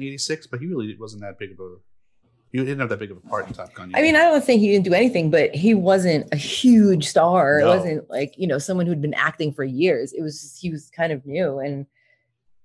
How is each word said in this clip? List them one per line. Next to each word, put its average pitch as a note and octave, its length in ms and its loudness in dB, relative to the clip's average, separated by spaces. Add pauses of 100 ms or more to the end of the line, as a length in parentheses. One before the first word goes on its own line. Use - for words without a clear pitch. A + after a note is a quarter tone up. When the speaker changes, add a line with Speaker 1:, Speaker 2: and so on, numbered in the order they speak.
Speaker 1:
eighty-six, C#3 420 -10
but - 140 -10
he D3+ 80 -10
really A2 280 -8
wasn't G#2+ 280 -16
that G2+ 160 -16
big G2 140 -14
of F2+ 60 -20
a, F2+ 180 -18 (760)
he B2 80 -4
didn't C#3 200 -6
have B2+ 80 -4
that G#2 120 -6
big G#2 120 -12
of F2+ 60 -18
a - 40 -20
part - 260 -8
in - 60 -14
Top - 200 -16
Gun F#2 200 -18
Speaker 2:
I - 40 0
Speaker 1:
either. D4 80 2
Speaker 2:
mean, D#4+ 100 4
I D4+ 40 4 (100)
don't D4+ 120 2
think A#3+ 200 4
he G#3 100 4
didn't G3 140 4
do F3+ 80 0
anything, F3+ 360 2
but D3+ 240 2
he F#3+ 200 2
wasn't F3+ 580 2
a D3 60 -4
huge G3+ 680 4
star. E3 540 4
Speaker 1:
No. C#3+ 60 4
Speaker 2:
It F3+ 120 6
wasn't, E3 320 -4
like, C#3 280 -6
you F#3 100 -4
know, C#3+ 120 0
someone F3+ 260 -2
who'd E3 160 -2
been D3+ 140 -4
acting D3+ 360 -2
for C#3+ 140 -6
years. C3+ 480 -2
It - 80 -8
was D3+ 180 -8
just, - 220 -20
he F3+ 80 -6
was D3+ 220 -12
kind E3 200 -4
of C#3 140 -8
new, C#3+ 340 -6
and C#3 260 -8 (800)